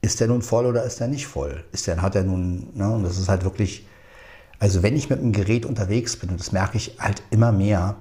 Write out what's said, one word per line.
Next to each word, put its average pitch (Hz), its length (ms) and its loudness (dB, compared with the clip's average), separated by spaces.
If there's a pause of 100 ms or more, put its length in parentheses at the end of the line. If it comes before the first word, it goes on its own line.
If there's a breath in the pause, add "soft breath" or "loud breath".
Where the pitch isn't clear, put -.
ist - 200 0
der 113 60 2
nun 120 140 2
voll 117 240 2
oder 120 180 2
ist 123 160 -6
der 117 80 -2
nicht 139 200 -4
voll? 71 440 -8
Ist - 160 -6
der, 85 140 0
hat 95 140 0
er 95 80 2
nun, 90 500 -2
ne, 101 160 0
und 113 140 0
das 90 140 -2
ist 95 120 -2
halt 92 140 2
wirklich, - 440 -2 (720 loud breath)
also 95 220 4
wenn 107 140 4
ich 143 140 -2
mit 135 120 0
dem 117 120 2
Gerät 110 340 2
unterwegs 110 500 -2
bin, 92 140 -6
und 87 80 -4
das - 120 -8
merke 95 260 0
ich - 220 -6
halt - 300 -2
immer 117 220 4
mehr 98 500 2